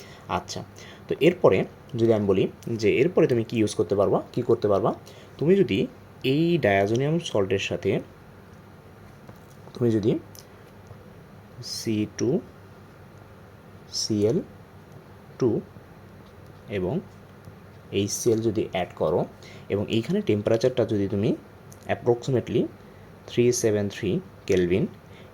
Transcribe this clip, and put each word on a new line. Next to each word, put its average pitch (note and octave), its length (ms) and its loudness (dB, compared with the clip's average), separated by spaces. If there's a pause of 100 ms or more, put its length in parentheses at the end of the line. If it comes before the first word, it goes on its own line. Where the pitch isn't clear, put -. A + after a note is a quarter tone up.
(380)
আচ্ছা, - 220 -10 (480)
তো - 60 -4 (140)
এরপরে C#3+ 300 4 (420)
যদি A2+ 180 4
আমি G#2 140 0
বলি G2 120 2 (380)
যে G#2 80 2 (120)
এরপরে E3+ 300 2
তুমি A#2 180 2
কি B2 120 -6
ইউজ G#2 180 0
করতে G2+ 200 0
পারবা, G2 200 2 (140)
কি C3 160 -4
করতে A2+ 220 2
পারবা, G2+ 200 0 (480)
তুমি D#3 220 2
যদি F#2+ 160 0 (560)
এই D#3 100 2 (220)
ডায়াজোনিয়াম A2 500 2 (160)
সল্টের G2 380 0
সাথে G2 220 -2 (1800)
তুমি A#2+ 220 0
যদি G#2+ 140 0 (1700)
সি A2+ 180 -4 (220)
টু A2 120 0 (1700)
সি - 160 -2 (140)
এল C#3+ 80 0 (1000)
টু B2 100 2 (1300)
এবং F#2 160 -2 (1040)
এইচ G2+ 200 -2
সি - 140 -6
এল A2+ 140 0
যদি G2 160 -2 (100)
অ্যাড F2+ 160 -4 (120)
করো E2+ 200 2 (520)
এবং G2 100 0 (120)
এইখানে D#3 240 -2 (100)
টেম্পারেচারটা A2+ 640 2
যদি G2+ 220 0
তুমি G2+ 160 0 (640)
approximately A#2+ 680 0 (680)
থ্রি B2 140 0 (180)
সেভেন G#2 240 2 (100)
থ্রি G#2 140 -4 (380)
কেলভিন F#2 360 2 (500)